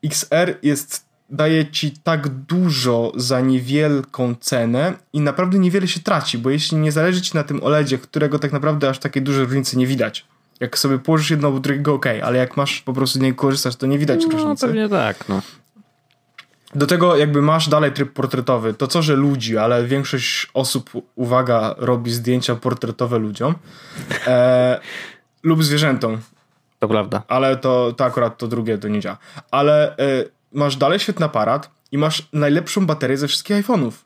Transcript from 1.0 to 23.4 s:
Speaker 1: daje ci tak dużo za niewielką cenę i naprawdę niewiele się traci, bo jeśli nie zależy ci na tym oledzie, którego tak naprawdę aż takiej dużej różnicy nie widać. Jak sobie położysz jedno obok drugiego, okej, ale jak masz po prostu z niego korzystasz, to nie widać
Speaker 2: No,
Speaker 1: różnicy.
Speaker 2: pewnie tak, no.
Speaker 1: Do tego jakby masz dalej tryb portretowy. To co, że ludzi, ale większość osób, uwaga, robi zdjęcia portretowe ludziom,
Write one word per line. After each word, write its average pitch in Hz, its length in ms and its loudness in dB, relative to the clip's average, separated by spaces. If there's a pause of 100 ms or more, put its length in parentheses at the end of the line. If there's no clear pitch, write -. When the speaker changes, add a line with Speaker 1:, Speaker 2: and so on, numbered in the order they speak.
Speaker 1:
daje 156 400 2
ci 151 200 -4 (140)
tak 151 240 0
dużo 131 880 0
za 127 240 0
niewielką 131 1000 0
cenę 127 520 0 (200)
i 151 80 0
naprawdę 180 380 2
niewiele 185 300 2
się 165 120 -4
traci, 160 380 -2
bo 123 120 0
jeśli 151 280 0
nie 156 140 2
zależy 180 300 0
ci - 120 -8
na 156 80 0
tym 147 200 -6
oledzie, 139 360 2
którego 147 400 -2
tak 147 140 -2
naprawdę 147 360 0
aż 131 100 -2
takiej 143 240 -4
dużej 135 220 2
różnicy 131 340 -2
nie 127 80 4
widać. 120 400 -2 (340)
Jak 123 180 -4
sobie 139 200 2
położysz 156 320 0
jedno 147 180 2
obok 135 120 0
drugiego, 143 340 0
okej, 120 280 -2
ale 123 160 2
jak 127 180 0
masz 139 240 -2
po 131 120 -6
prostu 131 260 0
z 131 40 2
niego 131 140 2
korzystasz, 135 400 0
to 131 100 -4
nie 139 120 2
widać 330 280 2
Speaker 2:
No, 320 60 0
Speaker 1:
różnicy. 302 340 0
Speaker 2:
pewnie 220 220 0
tak, 131 400 -2
no. 98 140 -2 (1300)
Speaker 1:
Do 143 120 2
tego 175 300 4
jakby 147 260 4
masz 156 260 2
dalej 147 240 4
tryb 135 200 -2
portretowy. 123 640 0
To 135 120 -2
co, 165 160 0
że 151 140 2
ludzi, 127 420 0
ale 120 280 2
większość 135 680 -2
osób, 131 360 -2 (240)
uwaga, 120 640 0
robi 120 340 -2
zdjęcia 120 440 -2
portretowe 120 600 -4
ludziom, 110 360 -4 (720)